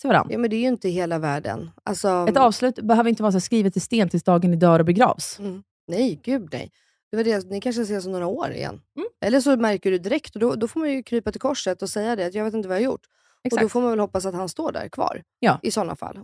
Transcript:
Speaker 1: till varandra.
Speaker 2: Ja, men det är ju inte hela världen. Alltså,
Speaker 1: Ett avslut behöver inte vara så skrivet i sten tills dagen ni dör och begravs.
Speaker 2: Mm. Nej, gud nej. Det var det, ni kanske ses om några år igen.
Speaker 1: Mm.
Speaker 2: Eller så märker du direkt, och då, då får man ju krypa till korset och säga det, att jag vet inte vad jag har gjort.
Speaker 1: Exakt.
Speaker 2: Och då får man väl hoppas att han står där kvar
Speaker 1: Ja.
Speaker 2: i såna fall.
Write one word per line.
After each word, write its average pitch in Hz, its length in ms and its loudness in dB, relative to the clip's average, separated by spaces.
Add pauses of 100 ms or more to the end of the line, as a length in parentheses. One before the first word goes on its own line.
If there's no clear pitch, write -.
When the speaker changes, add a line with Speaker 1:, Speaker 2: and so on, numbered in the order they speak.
Speaker 1:
till 285 80 -4
varandra. 190 240 4
Speaker 2:
Ja, 214 60 -2
men 233 120 0
det 220 60 0
är 226 40 0
ju 247 80 0
inte 233 200 -2
hela 170 300 -2
världen. 151 520 -4 (140)
Alltså, 185 440 0
Speaker 1:
Ett 214 80 2
avslut 247 460 4
behöver 226 280 4
inte 220 120 0
vara 214 100 4
så 185 80 4
skrivet 196 360 0
i 185 40 0
sten 214 280 0
tills 170 140 0
dagen 180 280 4
ni 175 60 4
dör 165 220 6
och 165 80 4
begravs. 180 520 2
Speaker 2:
Mm. 196 240 -10 (260)
Nej, 190 360 -2
gud 233 280 -4
nej. - 200 -10 (380)
Det 214 60 -6
var 220 80 0
det, 202 260 0
ni 196 100 -6
kanske 240 220 -4
ses 202 240 -4
om 190 60 -6
några 180 140 -4
år 262 240 -4
igen. - 300 -10 (160)
Speaker 1:
Mm. 370 120 -10 (160)
Speaker 2:
Eller 233 160 4
så 269 160 4
märker 208 340 0
du 185 80 0
direkt, 202 360 -4
och 208 60 -10
då, 233 140 2
då 233 140 -4
får - 120 -6
man 302 120 -2
ju 269 100 -4
krypa 226 300 -4
till - 80 -12
korset 254 420 -4
och 196 80 -6
säga 226 260 -2
det, 185 100 -2
att 180 80 -8
jag 214 100 -2
vet 214 100 -4
inte 208 140 -4
vad 185 80 -2
jag 196 40 0
har 240 120 2
gjort. - 80 -8 (440)
Speaker 1:
Exakt. 233 180 0
Speaker 2:
Och - 20 4
då 214 40 0
får 240 120 0
man 247 100 2
väl 220 100 0
hoppas 190 260 -2
att 185 80 -4
han 180 140 -6
står 311 240 -6
där - 160 -8
kvar - 340 -4 (160)
Speaker 1:
Ja. 208 240 4
Speaker 2:
i 226 80 -2
såna 170 260 -4
fall. - 280 -14